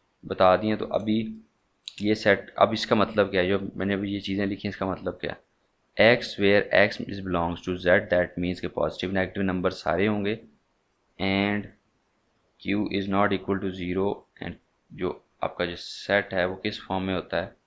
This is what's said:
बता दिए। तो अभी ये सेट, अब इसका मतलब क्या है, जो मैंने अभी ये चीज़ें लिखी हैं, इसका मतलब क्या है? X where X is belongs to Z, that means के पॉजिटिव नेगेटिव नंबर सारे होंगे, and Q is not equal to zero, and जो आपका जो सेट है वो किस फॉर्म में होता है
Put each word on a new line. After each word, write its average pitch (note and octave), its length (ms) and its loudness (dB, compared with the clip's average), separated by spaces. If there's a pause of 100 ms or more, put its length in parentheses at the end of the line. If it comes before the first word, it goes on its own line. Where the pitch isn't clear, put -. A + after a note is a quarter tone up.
(240)
बता F#2 340 6
दिए। G#2+ 180 0
तो - 100 -4
अभी G#2+ 320 0 (840)
ये G#2+ 140 2
सेट, G2+ 340 2 (100)
अब G#2+ 140 6
इसका A2 220 0
मतलब G2+ 360 2
क्या F#2+ 100 2
है, F2+ 60 2
जो G2 280 -2
मैंने G2 180 -2
अभी G2 200 -2
ये G2+ 60 -4
चीज़ें G2 260 -2
लिखी G2+ 220 -4
हैं, - 20 -2
इसका F#2+ 160 -6
मतलब F#2 360 -4
क्या - 100 -4
है? - 120 -14 (540)
X A2 380 6
where G2+ 280 4 (100)
X G#2 280 4
is G2 180 -8
belongs F2 420 -2
to F#2 160 -4
Z, F2+ 320 4
that F2+ 300 0
means F2 200 -2
के - 80 -6
पॉजिटिव E2 440 -4
नेगेटिव F#2+ 320 -2
नंबर F#2 280 0
सारे F#2 360 0
होंगे, G#2 280 -2 (840)
and G2+ 480 0 (960)
Q G2+ 200 -2 (120)
is G2 160 -2
not G2 280 2
equal F#2+ 240 -4
to F#2+ 160 -4
zero, F#2 300 -2 (360)
and F2+ 120 -8 (380)
जो - 320 -6 (180)
आपका - 220 -2
जो E2+ 100 -6
सेट - 580 -2
है F2+ 120 2
वो F#2 100 -4
किस G#2+ 260 -8
फॉर्म F#2 220 -4
में F#2+ 100 -2
होता F2 280 -2
है F#2+ 140 -12 (120)